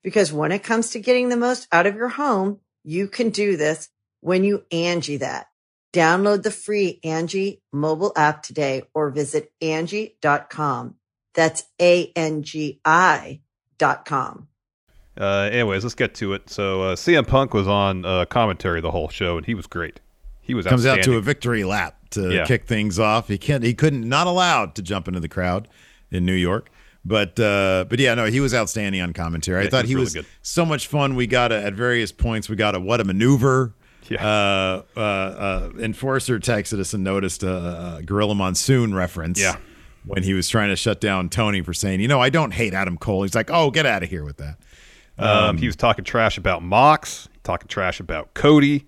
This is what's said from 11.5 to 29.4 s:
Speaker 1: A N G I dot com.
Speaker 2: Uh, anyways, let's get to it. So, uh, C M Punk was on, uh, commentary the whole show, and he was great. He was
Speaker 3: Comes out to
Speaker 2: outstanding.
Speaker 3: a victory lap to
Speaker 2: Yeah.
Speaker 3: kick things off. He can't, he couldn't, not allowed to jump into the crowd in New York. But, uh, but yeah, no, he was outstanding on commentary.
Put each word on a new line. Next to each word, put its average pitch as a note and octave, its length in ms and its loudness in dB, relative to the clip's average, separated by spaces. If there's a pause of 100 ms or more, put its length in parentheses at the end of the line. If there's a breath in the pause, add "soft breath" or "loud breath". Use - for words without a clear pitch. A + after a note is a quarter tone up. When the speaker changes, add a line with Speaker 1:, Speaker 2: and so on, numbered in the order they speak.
Speaker 1:
A F3 340 4
N D#3 280 -2
G D3+ 420 -8
I D#3+ 560 2 (360)
dot C3+ 280 0
com. - 420 -6 (720)
Speaker 2:
Uh, G2 320 0
anyways, G#2+ 320 0
let's A#2+ 120 -6
get A#2+ 200 -2
to G2 180 -4
it. - 160 -8
So, F#2+ 340 -2
uh, F#2+ 120 0
C E3+ 220 2
M B2+ 80 2
Punk C3+ 280 2
was G2 140 2
on, G2 380 0
uh, F2+ 200 0
commentary F#2 560 0
the D#2+ 100 -2
whole D#2 180 -4
show, F2 280 -4
and D#2 80 -8
he A2+ 100 -4
was F2+ 120 -12
great. - 320 -10 (420)
He B2+ 120 -6
was F#2+ 120 -4
Speaker 3:
Comes A#2+ 200 4
out C3+ 100 4
to - 40 2
Speaker 2:
outstanding. B2 200 4
Speaker 3:
a G2 40 -4
victory A#2 420 -2
lap F#2 320 -2 (140)
to F#2 220 -2
Speaker 2:
Yeah. E2+ 120 0
Speaker 3:
kick A#2+ 200 0
things G#2 340 -2
off. A2 280 2
He G2+ 100 -4
can't, C#3 260 -2
he A#2 100 2
couldn't, C3+ 340 0
not D3+ 200 2
allowed F3 480 2
to G#2+ 60 -8
jump F#2+ 280 -4
into F2+ 100 -4
the E2 80 -6
crowd F2+ 400 -2 (440 soft breath)
in F2+ 140 0
New F#2 80 2
York. F2+ 360 0 (340 soft breath)
But, G#2 360 0
uh, G2 500 2
but B2 100 0
yeah, B2 160 4
no, A#2 100 0
he A#2 160 0
was B2+ 120 0
outstanding G#2 480 -2
on F2 120 -4
commentary. E2+ 440 -4